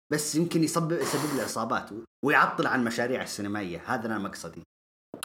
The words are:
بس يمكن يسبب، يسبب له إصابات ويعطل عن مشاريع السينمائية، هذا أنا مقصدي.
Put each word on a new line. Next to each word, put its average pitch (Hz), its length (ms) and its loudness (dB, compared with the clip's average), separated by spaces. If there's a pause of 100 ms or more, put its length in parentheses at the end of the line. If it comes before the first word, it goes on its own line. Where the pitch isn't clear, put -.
(120)
بس 147 240 -2
يمكن 170 280 4
يسبب، 160 280 2
يسبب 139 460 0
له 107 80 0
إصابات 117 440 -2 (360)
ويعطل 147 420 6
عن 123 160 2
مشاريع 120 380 0
السينمائية، 98 640 -4
هذا 117 200 -2
أنا 110 120 0
مقصدي. 85 460 -8 (600)